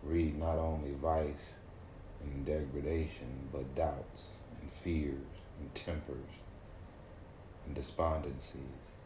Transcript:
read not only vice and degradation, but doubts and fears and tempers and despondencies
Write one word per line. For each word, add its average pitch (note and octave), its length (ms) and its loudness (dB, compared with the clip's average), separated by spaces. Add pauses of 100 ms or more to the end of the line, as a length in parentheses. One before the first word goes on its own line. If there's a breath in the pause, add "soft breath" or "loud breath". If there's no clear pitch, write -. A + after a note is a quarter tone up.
read D#2 340 6
not D#2+ 220 6
only D#2 420 2
vice D#2 520 4 (680)
and C#2+ 240 -2
degradation, C#2+ 1040 0
but C2+ 220 -2
doubts - 640 0 (240)
and D2 80 -6
fears D2+ 460 2 (440)
and C2+ 140 -6
tempers C#2 560 -2 (1400)
and D2 80 -4
despondencies C2+ 1200 2 (120)